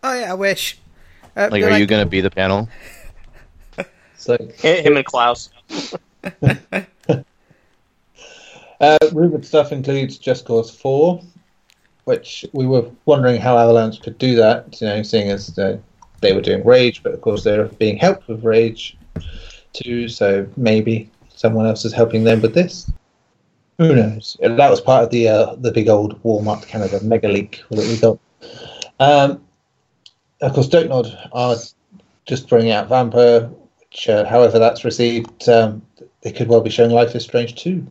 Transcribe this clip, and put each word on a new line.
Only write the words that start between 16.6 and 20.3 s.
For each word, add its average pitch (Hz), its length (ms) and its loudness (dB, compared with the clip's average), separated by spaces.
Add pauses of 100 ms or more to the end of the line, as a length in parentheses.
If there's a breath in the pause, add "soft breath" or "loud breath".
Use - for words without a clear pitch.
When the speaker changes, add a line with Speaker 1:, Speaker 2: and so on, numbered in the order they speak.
Speaker 3:
Rage, 123 380 2
but - 100 -6
of - 80 -12
course 104 220 -4
they're 104 220 0
being 107 320 -4
helped 190 320 0
with 113 160 -12
Rage 113 520 0 (760 loud breath)
two, 120 360 -8
so 98 380 -2 (100)